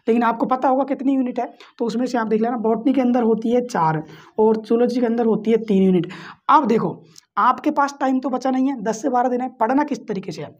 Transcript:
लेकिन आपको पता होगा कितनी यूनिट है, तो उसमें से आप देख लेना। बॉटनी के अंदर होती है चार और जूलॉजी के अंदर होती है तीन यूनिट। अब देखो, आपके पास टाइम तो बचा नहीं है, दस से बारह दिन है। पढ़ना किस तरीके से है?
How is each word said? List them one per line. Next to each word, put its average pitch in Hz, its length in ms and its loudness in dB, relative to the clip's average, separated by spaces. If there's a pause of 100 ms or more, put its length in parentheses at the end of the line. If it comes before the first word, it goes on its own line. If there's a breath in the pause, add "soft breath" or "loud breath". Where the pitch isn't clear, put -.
लेकिन 233 140 2
आपको 233 240 0
पता 254 220 0
होगा 262 160 2
कितनी 269 300 -2
यूनिट 247 260 -2
है, 240 120 -8 (260 loud breath)
तो 240 60 -4
उसमें 233 220 -2
से 254 120 -4
आप 220 80 -2
देख 220 160 0
लेना। 240 160 -2
बॉटनी 226 340 0
के 269 80 2
अंदर 240 220 2
होती 226 300 2
है 247 140 2
चार 160 360 0 (360 loud breath)
और 220 200 4
जूलॉजी 240 420 0
के 240 60 2
अंदर 233 200 0
होती 208 240 0
है 226 140 6
तीन 190 180 2
यूनिट। 185 260 4 (400 loud breath)
अब 285 180 6
देखो, 208 260 0 (440 soft breath)
आपके 240 340 2
पास 285 300 0
टाइम 262 200 0
तो 277 100 -6
बचा 262 200 -2
नहीं 262 180 0
है, 269 140 -6
दस 214 200 -4
से 302 60 -2
बारह 247 200 2
दिन 247 120 -2
है। 254 160 -6
पढ़ना 269 280 2
किस 277 140 -6 (100)
तरीके 196 240 -8
से 156 100 -12
है? 143 60 -12 (120)